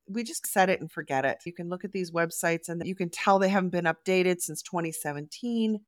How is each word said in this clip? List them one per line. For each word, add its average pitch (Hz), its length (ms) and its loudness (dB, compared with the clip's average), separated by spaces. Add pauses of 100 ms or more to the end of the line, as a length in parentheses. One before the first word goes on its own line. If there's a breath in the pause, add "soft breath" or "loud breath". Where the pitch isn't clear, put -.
we 226 160 -4
just 226 240 -8
set 190 220 4
it 185 100 2
and 165 100 -8
forget 139 360 -2
it. 135 200 0
You 170 60 -8
can 175 160 -10
look 180 160 -6
at 190 80 -8
these 180 200 -4
websites 170 580 -2
and 170 160 -4
you 180 100 -4
can 180 140 -4
tell 196 300 4
they 190 100 4
haven't 185 220 2
been 175 140 0
updated 180 540 2
since 151 220 -8
twenty 165 320 -6
seventeen. 214 960 -2